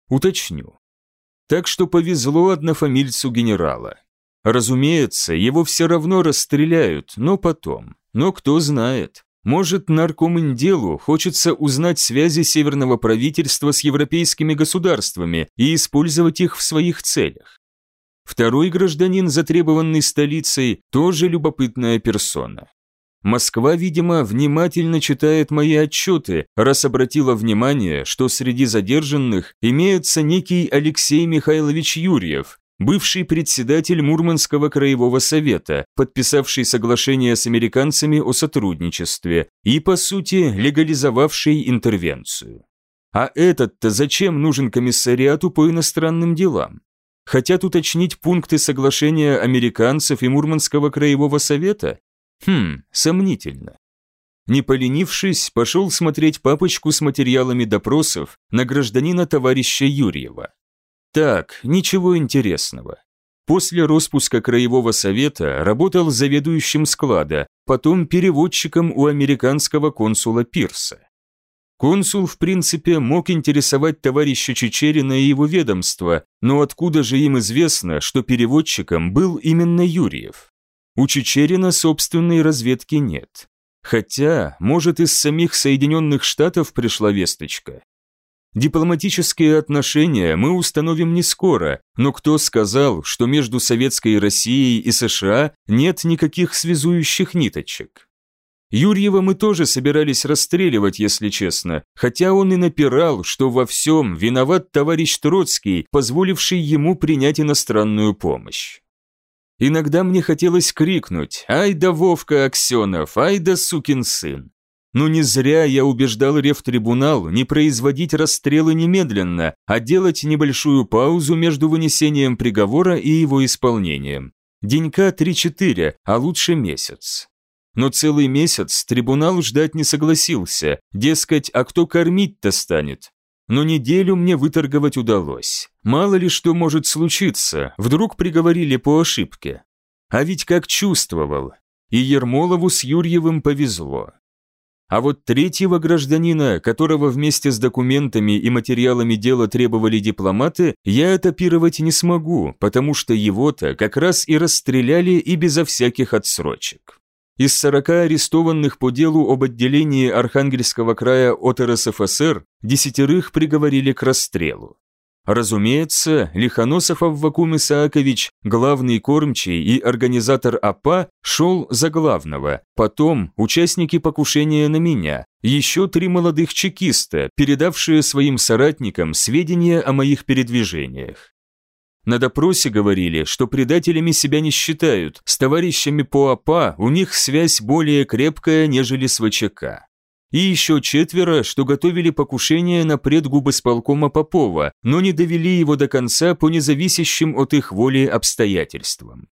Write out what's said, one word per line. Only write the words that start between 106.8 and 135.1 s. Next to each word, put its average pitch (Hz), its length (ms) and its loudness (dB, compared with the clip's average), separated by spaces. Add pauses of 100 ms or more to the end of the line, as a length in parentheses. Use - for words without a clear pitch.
принять 147 440 0
иностранную 107 720 0
помощь. - 680 -8 (800)
Иногда 151 440 0
мне 185 200 0
хотелось 175 500 0
крикнуть: 147 720 -4
«Ай 196 260 0
да 175 180 0
Вовка 156 540 2
Аксёнов, 98 720 -2
ай 190 200 2
да 180 180 0
сукин 143 480 -2
сын!» 69 480 -8 (420)
Но 143 140 2
не 160 140 2
зря 139 420 2
я 139 220 2
убеждал 135 540 0
Ревтрибунал 123 920 0
не 120 160 0
производить 143 680 0
расстрелы 156 580 0
немедленно, 104 800 0 (140)
а 113 120 0
делать 170 440 0
небольшую 143 600 0
паузу 151 500 0
между 160 340 0
вынесением 151 640 0
приговора 120 640 0
и 117 120 -2
его 139 360 2
исполнением. 73 880 -4 (300)
Денька 160 480 0
три-четыре, 156 920 -2
а 107 140 0
лучше 165 380 -2
месяц. - 720 -6 (480)
Но 131 140 0
целый 147 380 2
месяц 143 580 -2
трибунал 143 560 0
ждать 143 320 -2
не 160 100 -4
согласился, 143 960 -2 (120)
дескать, 120 640 0
а 127 100 0
кто 170 240 0
кормить-то 170 640 0
станет? 73 600 -4 (360)
Но 139 160 2
неделю 160 520 2
мне 175 220 2
выторговать 147 580 0
удалось. 98 720 -2 (140)